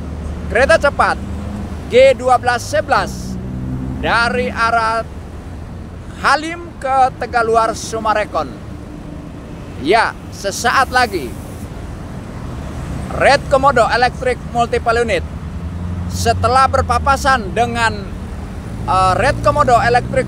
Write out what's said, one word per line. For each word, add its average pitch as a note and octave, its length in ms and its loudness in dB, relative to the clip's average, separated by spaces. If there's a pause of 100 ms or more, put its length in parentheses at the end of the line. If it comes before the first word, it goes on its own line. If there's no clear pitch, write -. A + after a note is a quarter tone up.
(520)
kereta C4+ 260 6
cepat B3+ 380 2 (760)
G C4 240 10
dua B3 240 4
belas A#3+ 240 0
sebelas B3+ 720 -2 (680)
dari A#3 480 0
arah A3+ 500 2 (1160)
Halim D#4+ 480 0 (160)
ke C4 320 4
Tegaluar A3+ 560 2
Sumarekon. G#3 800 -2 (1300)
Ya, F3+ 320 2 (240)
sesaat C4 560 0
lagi G3 400 0 (1800)
Red B3+ 320 6
Komodo C4 400 4
Electric B3 480 0 (160)
Multiple A#3 560 0
Unit F#3 160 0 (880)
setelah A#3 560 4
berpapasan C4 880 0
dengan, A#3 480 0 (800)
eh, F#3 320 4
Red B3+ 240 2
Komodo C#4+ 400 4
Electric A#3+ 480 2